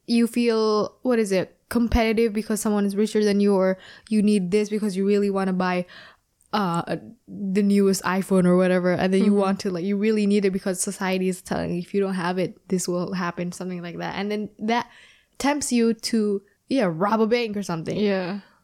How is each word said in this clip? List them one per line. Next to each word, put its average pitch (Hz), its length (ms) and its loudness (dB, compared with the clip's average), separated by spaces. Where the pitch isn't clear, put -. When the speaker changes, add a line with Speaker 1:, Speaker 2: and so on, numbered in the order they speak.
Speaker 1:
you 233 200 4
feel, 220 760 0
what 247 160 2
is 202 140 0
it, 185 240 0
competitive 226 640 2
because 214 280 -4
someone 208 260 0
is 196 80 -4
richer 214 300 0
than 202 160 4
you, 202 140 4
or 185 240 2
you 214 140 2
need 202 280 2
this 208 180 0
because 208 280 -4
you 196 100 0
really 202 240 2
wanna 190 240 0
buy, 180 320 0
uh, 175 440 -2
the 196 360 -2
newest 202 420 2
iPhone 185 400 2
or 180 120 6
whatever, 180 360 2
and 185 200 0
then 190 120 2
you 208 80 4
Speaker 2:
Mm-hmm. 202 80 4
Speaker 1:
want 196 200 0
to, 202 100 -6
like, 175 140 -4
you 202 120 -2
really 214 300 2
need 202 180 2
it 196 80 2
because 190 280 -4
society 190 480 -2
is 180 140 -4
telling 165 320 -4
you, 175 60 -4
if - 140 -10
you 202 60 2
don't 190 140 -2
have 185 240 -2
it, - 300 -6
this 185 180 -2
will 180 280 -4
happen, 175 360 -6
something 180 320 -10
like 170 160 -12
that. 170 180 -6
And 196 140 -6
then 208 280 -6
that 226 300 -2
tempts 277 340 -2
you 233 220 2
to, 208 480 -2
yeah, 254 220 0
rob 208 300 0
a 220 60 4
bank 220 300 0
or 202 60 -4
something. 165 360 -6
Speaker 2:
Yeah. 196 420 -2